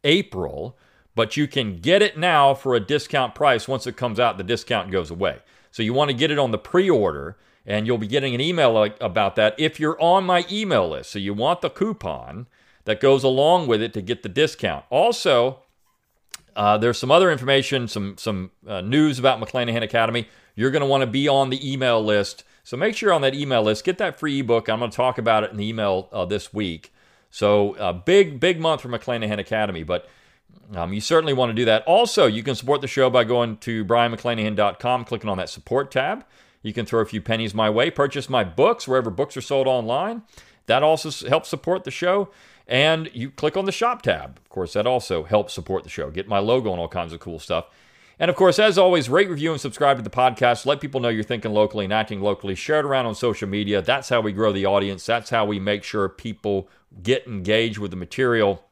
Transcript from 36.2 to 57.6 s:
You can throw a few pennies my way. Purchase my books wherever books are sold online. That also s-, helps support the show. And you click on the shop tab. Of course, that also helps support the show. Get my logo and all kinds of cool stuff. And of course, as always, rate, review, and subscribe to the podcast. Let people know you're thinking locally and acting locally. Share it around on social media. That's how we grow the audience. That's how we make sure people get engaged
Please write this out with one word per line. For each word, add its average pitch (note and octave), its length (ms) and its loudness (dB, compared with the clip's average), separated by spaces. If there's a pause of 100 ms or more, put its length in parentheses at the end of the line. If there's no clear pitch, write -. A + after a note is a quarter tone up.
You A2 100 -8
can A2 140 -6
throw A2+ 140 2
a G#2 40 2
few G#2+ 160 -8
pennies A2+ 320 -4
my G#2+ 160 2
way. A#2+ 220 2
Purchase C#3+ 360 -2
my B2 160 0
books C3+ 440 0
wherever B2+ 240 0
books C#3 260 -4
are B2 40 -10
sold C3+ 260 0
online. C3+ 560 -2 (420)
That B2 160 2
also D#3 280 2
s-, - 120 -10
helps D#3 260 -2
support F3+ 360 -4
the C3+ 80 -10
show. F#3+ 380 -2 (380)
And D#3 460 0
you B2+ 180 -8
click D3+ 260 -2
on F#3+ 80 -2
the G3 60 -2
shop A#3 320 -2
tab. D2 340 -4
Of - 100 -20
course, F#2 260 -8
that G#2+ 140 0
also G#2+ 360 -2
helps G#2 300 0
support F#2+ 300 -6
the - 60 -20
show. C#2+ 200 -8
Get F2+ 180 -10
my G#2+ 100 -2
logo A2 340 0
and F2+ 80 -4
all E2+ 80 -6
kinds E2+ 240 -8
of E2 80 -14
cool E2 200 -12
stuff. E2+ 260 -4 (520)
And E3 120 0
of F3+ 80 -2
course, F#3 220 6
as G#3+ 180 4
always, F3+ 320 4
rate, F#3 180 4
review, D#3+ 240 -4
and D3 80 -6
subscribe C#3 380 0
to A#2 60 -10
the G2+ 60 -8
podcast. B2 560 2
Let D3 140 0
people C#3 220 -4
know A#2 80 0
you're A2 140 -2
thinking A2 280 -4
locally G#2+ 320 2
and G2 100 -2
acting G#2+ 280 -2
locally. G2 340 -2
Share D3+ 240 0
it C#3+ 60 -2
around C3+ 220 0
on A2 80 -4
social A2 340 -2
media. G2+ 320 0
That's B2+ 260 -2
how A#2+ 140 2
we G#2+ 100 -2
grow G#2 220 0
the G2 140 0
audience. G2 380 0
That's A2+ 260 -2
how A2+ 140 2
we G#2 140 -2
make G#2 240 -2
sure G2+ 240 -2
people G2 600 -4 (320)
get A#2+ 240 0
engaged G#2+ 540 0